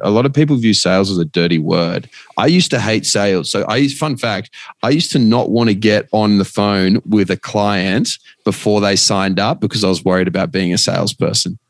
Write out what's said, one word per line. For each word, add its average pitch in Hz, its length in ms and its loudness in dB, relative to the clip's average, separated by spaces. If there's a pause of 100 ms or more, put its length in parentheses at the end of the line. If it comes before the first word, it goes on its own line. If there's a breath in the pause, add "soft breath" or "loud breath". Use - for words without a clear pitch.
A 101 60 0
lot 113 140 2
of 139 80 0
people 147 240 2
view 113 160 2
sales 95 380 2
as 92 80 -2
a 85 80 2
dirty 85 320 0
word. 85 500 -2 (300 loud breath)
I 110 80 2
used 170 240 2
to 120 100 0
hate 110 240 -2
sales. 98 460 0
So 98 180 -2
I, 135 200 0
fun 139 280 -4
fact, 104 340 -6 (340 loud breath)
I 120 60 2
used 160 220 0
to 139 60 2
not 117 320 2
wanna 113 240 2
get 104 380 0
on 104 260 2
the 98 80 2
phone 101 600 0
with 98 240 2
a 92 60 -2
client 101 720 -2 (360 soft breath)
before 104 360 0
they 101 160 2
signed 95 420 0
up 113 220 -2
because 101 240 -2
I 95 40 2
was 90 160 -2
worried 92 240 2
about 87 220 -4
being 92 220 -2
a 85 60 0
salesperson. - 800 -2 (100)